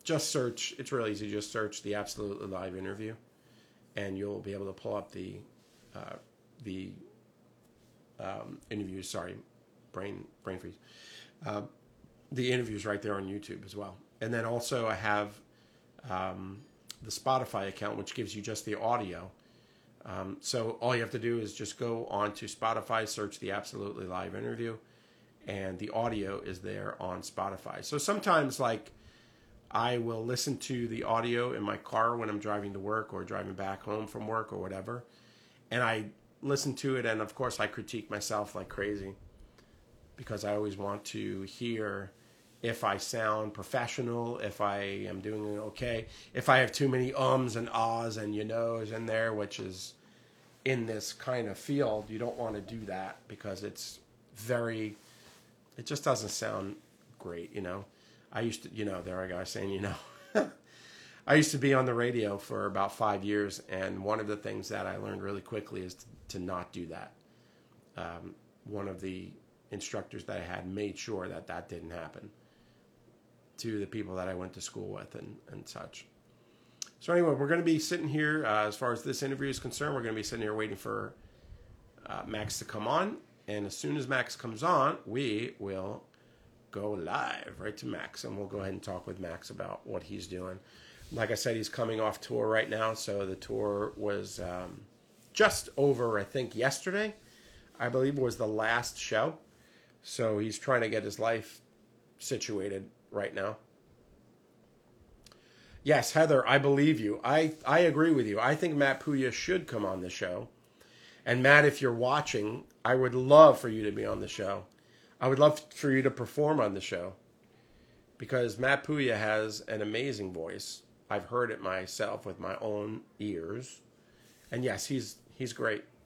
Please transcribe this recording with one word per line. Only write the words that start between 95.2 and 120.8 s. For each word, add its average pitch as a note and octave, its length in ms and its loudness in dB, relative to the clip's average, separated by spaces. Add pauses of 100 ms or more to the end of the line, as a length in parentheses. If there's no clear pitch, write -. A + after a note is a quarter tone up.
just - 440 6
over, A#2+ 420 4
I G2+ 40 0
think, B2 320 -4
yesterday, F#3 600 0 (640)
I B2 100 0
believe, C3 280 4
was B2+ 200 2
the A2+ 100 0
last A2 500 0
show. B2 400 0 (640)
So A2 340 0
he's G#2+ 220 -2
trying B2+ 220 4
to A2 80 2
get G#2+ 140 0
his G#2 160 -6
life A2 420 -2 (580)
situated G2+ 720 -4 (220)
right G#2 220 -2
now. G2+ 240 -2 (2250)
Yes, C#3 280 6
Heather, D#3 360 8
I B2+ 100 8
believe C#3+ 420 8
you. A2 240 0
I, D#3 300 4 (120)
I D3 140 8
agree D#3+ 320 8
with B2+ 160 6
you. G#2 120 0
I B2+ 140 4
think D#3 220 0
Matt C#3 240 4
Puya C3+ 320 2
should E3+ 340 0
come G#2+ 200 -2
on F#2+ 160 -2
the F2+ 80 -6
show. F#2 400 -4 (760)
And B2 160 4
Matt, D3 240 12
if C#3+ 160 4
you're B2+ 120 4
watching, A#2+ 720 2 (180)
I B2 120 6
would B2+ 200 4
love C#3+ 440 12
for B2 100 -2
you A2 140 -2
to G#2 80 2
be G#2+ 140 -2
on G#2 140 -2
the G2+ 80 -6
show. G2+ 380 -4 (560)
I B2 60 2
would C3+ 120 4
love D3+ 200 8 (140)
for C#3+ 180 0
you C3 100 6
to C3 100 4
perform D3 480 2
on G#2 140 2
the F#2+ 80 -4
show F#2 320 -4 (1040)
because A#2+ 400 0
Matt C3+ 260 4
Puya C3+ 340 2
has G#2+ 440 2
an A2 200 -4
amazing G#2 520 -2
voice. E2+ 500 -8 (260)